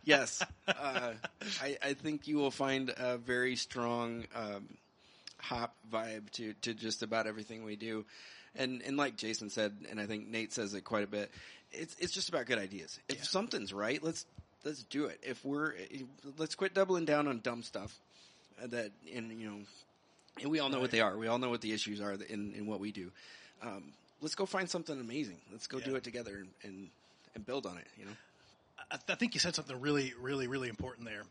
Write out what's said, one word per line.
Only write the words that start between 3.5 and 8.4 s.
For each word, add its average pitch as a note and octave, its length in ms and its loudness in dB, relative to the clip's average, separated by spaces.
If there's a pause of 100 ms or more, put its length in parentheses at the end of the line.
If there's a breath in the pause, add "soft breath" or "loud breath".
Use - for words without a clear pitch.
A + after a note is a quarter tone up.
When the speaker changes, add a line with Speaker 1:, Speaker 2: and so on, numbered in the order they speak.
Speaker 1:
strong, A#2+ 680 0 (100)
um, G#2+ 340 -4 (680 loud breath)
hop A#2 360 -2 (180)
vibe A2 400 -2
to, A2 300 -4
to A#2 120 0
just A2 280 -2
about A2+ 240 2
everything A2 380 -6
we G#2+ 120 -6
do. A2 280 -4 (500 loud breath)